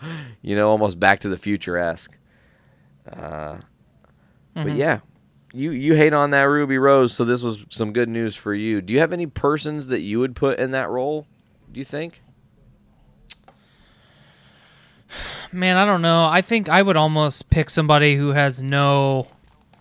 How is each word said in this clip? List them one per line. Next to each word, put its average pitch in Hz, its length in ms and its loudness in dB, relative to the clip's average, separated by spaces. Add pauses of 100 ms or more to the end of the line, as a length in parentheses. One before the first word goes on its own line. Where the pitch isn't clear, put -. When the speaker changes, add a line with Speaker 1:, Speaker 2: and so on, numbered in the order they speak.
(420)
Speaker 1:
You 98 140 -4
know, 104 140 4
almost 107 280 0
Back 98 220 2
to 101 80 -8
the 92 80 -4
Future-esque. 87 800 -6 (960)
Uh, 76 460 -12 (960)
but 156 120 -6
Speaker 2:
Mm-hmm. 147 100 -4
Speaker 1:
yeah, 135 240 -2 (520)
you, 139 180 -8
you 143 240 0
hate 151 200 6
on 143 180 2
that 139 120 4
Ruby 143 340 2
Rose, 131 340 4
so 120 120 -2
this 120 180 0
was 107 260 -6
some 107 240 -6
good 117 160 0
news 113 260 -6
for - 200 -8
you. 107 260 -2
Do 92 140 -8
you 135 60 4
have 165 120 0
any 175 140 -6
persons 147 640 -4
that 120 120 -4
you 104 180 -4
would 127 160 -2
put 139 240 -2
in 127 140 -2
that 131 180 -4
role, 143 360 -6 (460)
do 120 60 -18
you 135 60 -10
think? 160 380 -12 (3250)
Speaker 2:
Man, 180 240 2
I 196 80 4
don't 190 180 2
know. 165 240 4
I 170 140 2
think 214 280 -2
I 170 140 4
would 190 140 2
almost 156 540 0
pick 156 200 0
somebody 147 440 4
who 143 160 0
has 139 300 0
no, 139 680 0 (540)